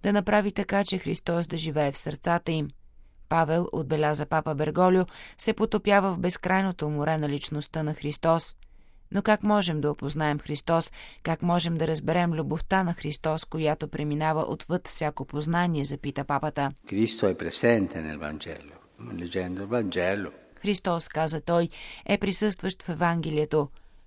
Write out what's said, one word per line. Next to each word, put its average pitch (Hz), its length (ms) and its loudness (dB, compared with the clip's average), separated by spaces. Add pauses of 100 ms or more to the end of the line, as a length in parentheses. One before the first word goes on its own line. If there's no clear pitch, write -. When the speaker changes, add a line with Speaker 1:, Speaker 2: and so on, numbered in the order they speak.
Speaker 1:
да 202 100 2
направи 208 380 4
така, 196 320 0
че 196 140 0
Христос 170 500 -2
да 170 100 -6
живее 151 340 0
в 143 60 -4
сърцата 170 540 -2
им. 156 160 0 (600)
Павел, 165 420 2
отбеляза 151 540 0
папа 156 300 0
Берголио, 180 480 4 (340)
се - 160 0
потопява 202 600 4
в 175 60 -4
безкрайното 185 720 0
море 151 280 0
на 147 120 0
личността 147 540 -4
на 151 100 -2
Христос. 160 600 0 (560)
„Но 196 100 0
как 214 220 4
можем 185 380 2
да 147 100 2
опознаем 147 480 -2
Христос? 165 520 0 (320)
Как 160 180 -2
можем 170 360 2
да 160 100 0
разберем 160 460 2
любовта 160 500 0
на 175 100 0
Христос, 156 520 -4
която 151 420 -2
преминава 151 540 0
отвъд - 460 -4
всяко - 380 -4
познание?“ 160 600 0
запита 139 380 -6
папата. 143 480 -2 (160)
Speaker 2:
„Cristo 104 460 2
è - 20 0
presente 95 640 2
nel 78 180 -8
Vangelo. 78 540 -10 (400)
Leggendo 90 480 -6
il 101 60 -8
Vangelo.“ 95 640 -2 (300)
Speaker 1:
„Христос“, 185 460 -2
каза 156 340 -2
той, 170 280 2 (360)
„е 196 120 2
присъстващ 196 680 0
в - 60 -8
Евангелието. 156 800 0 (380)